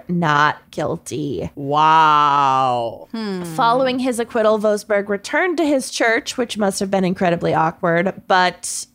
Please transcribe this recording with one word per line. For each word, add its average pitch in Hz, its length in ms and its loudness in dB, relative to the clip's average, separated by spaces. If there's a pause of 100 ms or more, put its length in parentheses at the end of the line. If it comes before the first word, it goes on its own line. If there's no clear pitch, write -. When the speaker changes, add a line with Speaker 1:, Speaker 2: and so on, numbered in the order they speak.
Speaker 1:
not 151 640 0
guilty. 147 840 -6
Speaker 2:
Wow. 143 1600 2
Speaker 3:
Hmm. 202 320 -6
Speaker 1:
Following 254 560 0
his 247 200 -2
acquittal, 220 400 0
Vosberg 208 500 -2
returned 302 480 -2
to 330 80 2
his 285 240 0
church, - 480 -2
which 240 200 -4
must 202 220 -2
have 196 120 -4
been 196 120 0
incredibly 175 500 0
awkward, 165 760 0
but 180 680 0